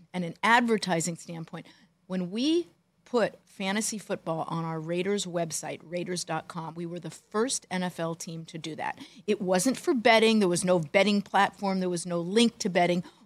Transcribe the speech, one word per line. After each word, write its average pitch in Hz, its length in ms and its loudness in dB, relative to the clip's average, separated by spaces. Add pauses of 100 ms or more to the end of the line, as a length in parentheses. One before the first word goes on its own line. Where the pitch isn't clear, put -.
(120)
and 180 120 -4
an 165 180 -8
advertising 196 760 2
standpoint. 165 500 -14 (400)
When 185 240 -4
we 311 380 0 (360)
put 226 300 0 (100)
fantasy 208 540 -4
football 165 500 -6
on 165 160 -4
our 160 160 -6
Raiders 180 460 -2
website, 165 580 -6
raiders 175 400 -6
dot 160 240 -6
com, 165 260 -10
we 170 120 -8
were 170 120 -10
the 165 120 -12
first - 600 -4
N 185 120 -2
F 175 180 -4
L 165 140 -2
team 165 320 -12
to 170 120 -12
do 156 180 -8
that. - 220 -6 (280)
It 208 140 0
wasn't 185 360 2
for 349 180 0
betting. 220 440 6
There 196 100 4
was 175 160 0
no 185 140 4
betting 202 440 4
platform. 190 580 0
There 180 100 -2
was 175 160 -4
no 175 120 -2
link 214 420 4
to 202 100 -2
betting. 175 340 2 (220)